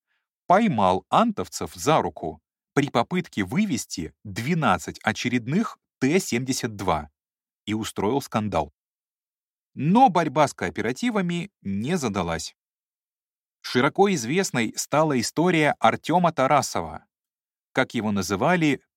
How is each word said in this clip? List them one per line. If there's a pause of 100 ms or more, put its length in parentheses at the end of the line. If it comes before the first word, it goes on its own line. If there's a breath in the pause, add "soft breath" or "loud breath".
(460)
поймал
антовцев
за
руку (320)
при
попытке
вывести (100)
двенадцать
очередных (200)
Т
семьдесят
два (560)
и
устроил
скандал. (1000)
Но
борьба
с
кооперативами (120)
не
задалась. (1040)
Широко
известной
стала
история
Артема
Тарасова, (680)
как
его
называли, (140)